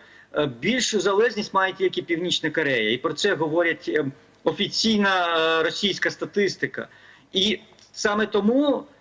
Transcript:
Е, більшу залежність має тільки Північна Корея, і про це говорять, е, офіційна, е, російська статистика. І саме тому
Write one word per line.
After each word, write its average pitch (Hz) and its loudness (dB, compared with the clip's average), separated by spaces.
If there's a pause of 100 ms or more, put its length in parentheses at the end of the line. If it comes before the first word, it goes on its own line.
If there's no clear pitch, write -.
(360)
Е, 151 2
більшу 196 -2
залежність 208 0
має 190 0
тільки 185 -2
Північна 165 -2
Корея, 135 0
і 117 0
про 160 -4
це 202 0
говорять, 160 0
е, 151 0 (380)
офіційна, 190 2
е, 160 2
російська 165 -2
статистика. - -4 (460)
І 196 0 (320)
саме 214 0
тому 226 2 (180)